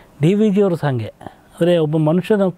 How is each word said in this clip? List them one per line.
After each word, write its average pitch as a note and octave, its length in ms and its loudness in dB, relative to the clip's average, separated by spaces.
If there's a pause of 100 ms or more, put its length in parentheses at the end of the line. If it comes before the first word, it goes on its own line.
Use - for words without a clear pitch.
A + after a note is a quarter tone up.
(220)
ಡಿ D#3+ 120 2
ವಿ G#3+ 160 2
ಜಿ G3+ 120 2
ಅವರು F#3+ 140 0
ಸಹ D3+ 120 -6
ಹಂಗೆ. A#2+ 260 -6 (140)
ಅಂದರೆ - 500 -2
ಒಬ್ಬ D#3 200 0
ಮನುಷ್ಯನ F3 440 0 (160)